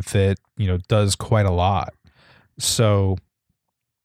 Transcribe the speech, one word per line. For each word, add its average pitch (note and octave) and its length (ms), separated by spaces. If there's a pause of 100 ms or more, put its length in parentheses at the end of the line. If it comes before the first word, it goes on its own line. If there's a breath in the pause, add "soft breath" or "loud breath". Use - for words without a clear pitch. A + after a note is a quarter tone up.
(140)
that, G2 240 (180)
you G#2+ 120
know, F#2 100 (100)
does G#2 280
quite G#2+ 300
a F#2+ 60
lot. F2+ 420 (640 soft breath)
So, G2 580 (880)